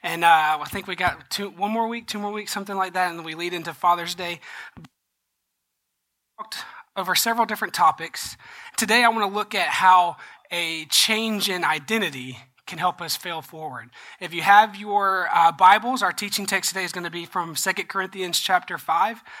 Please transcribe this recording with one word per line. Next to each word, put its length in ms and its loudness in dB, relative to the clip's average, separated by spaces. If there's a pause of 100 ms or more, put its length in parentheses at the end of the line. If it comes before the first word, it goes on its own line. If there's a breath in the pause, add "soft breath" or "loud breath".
And, 220 -2
uh, 360 6
I 60 -6
think 200 -10
we 100 -6
got 340 -4
two, 200 -6
one 200 -4
more 160 0
week, 200 -8
two 120 -8
more 140 -6
weeks, 200 -8
something 240 -8
like 180 -4
that, 180 0
and 120 -12
we 100 -10
lead 200 -6
into 180 -8
Father's 420 0
Day. 260 -8 (2000 loud breath)
Talked 280 -14 (320 loud breath)
over 180 -4
several 320 0
different 280 -6
topics. 640 0 (400 loud breath)
Today, 280 4
I 40 8
wanna 200 2
look 260 -6
at 140 0
how 480 6 (340 loud breath)
a 360 -6
change 600 0
in 160 -4
identity 760 -4 (280)
can 120 -14
help 220 -2
us 160 -6
fail 260 -10
forward. 480 -14 (300 loud breath)
If 140 -10
you 80 -4
have 340 8
your, 560 0
uh, 200 6
Bibles, 500 6
our 100 0
teaching 340 -6
text 240 -2
today 140 -6
is 80 -8
gonna 180 -8
be 140 -10
from 320 -6
Second 320 -4
Corinthians 520 -4
chapter 380 -2
five. 440 -2 (180 loud breath)